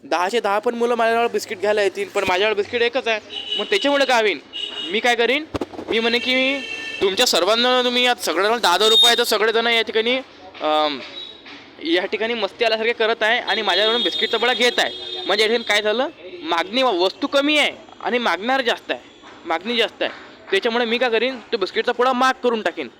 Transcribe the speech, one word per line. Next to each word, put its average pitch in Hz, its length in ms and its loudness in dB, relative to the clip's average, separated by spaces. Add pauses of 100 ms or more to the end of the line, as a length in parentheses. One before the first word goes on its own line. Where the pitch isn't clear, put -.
दहाचे 180 360 0
दहा 202 180 0
पण 240 160 -2
मुलं 233 200 0
माझ्याजवळ 226 340 2
बिस्किट 196 320 -6
घ्यायला 208 220 2
येतील, 196 260 -2
पण 196 200 -2
माझ्याजवळ 202 280 2
बिस्किट 226 260 -2
एकच 240 260 0
आहे, 214 120 0 (380)
मग 208 60 -2
त्याच्यामुळे 277 400 2
काय 247 160 4
होईन? 190 180 0 (520)
मी 208 100 -2
काय 240 140 2
करीन? 240 300 0 (440)
मी 220 120 0
म्हणे 233 180 0
की 262 400 0 (420)
तुमच्या 196 260 2
सर्वांना 233 560 2
तुम्ही 247 220 0
यात 247 120 2
सगळ्यांना 196 420 0
दहा 185 200 2
दहा 214 100 4
रुपये 233 300 6
तर 240 60 2
सगळेजण 226 420 2
या 226 160 2
ठिकाणी, 226 340 0 (440)
अम, 151 380 0 (840)
या 180 220 0
ठिकाणी 226 280 -4
मस्ती 220 300 -2
आल्यासारखे 220 280 0
करत 226 300 0
आहे 226 160 2
आणि 208 240 -2
माझ्याकडून 208 400 2
बिस्किटचा 214 360 -2
पुडा 240 160 2
घेत 233 240 2
आहे, - 480 -4
म्हणजे 202 180 2
या 208 40 2
ठिकाणी 233 160 0
काय 208 180 2
झालं? 233 260 0 (340)
मागणी, 180 400 0
वस्तू 190 440 2
कमी 285 320 2
आहे 208 140 2 (280)
आणि 226 180 -2
मागणार 233 420 0
जास्त 226 300 -4
आहे, 123 100 -4 (440)
मागणी 175 320 -4
जास्त 202 260 -2
आहे. 131 80 -2 (400)
त्याच्यामुळे 233 340 0
मी 233 140 0
काय 247 120 0
करीन? 240 280 0 (140)
तो 233 40 0
बिस्किटचा 220 360 -2
पुडा 254 200 2
महाग 254 300 2
करून 233 200 0
टाकेन. 160 260 -2 (120)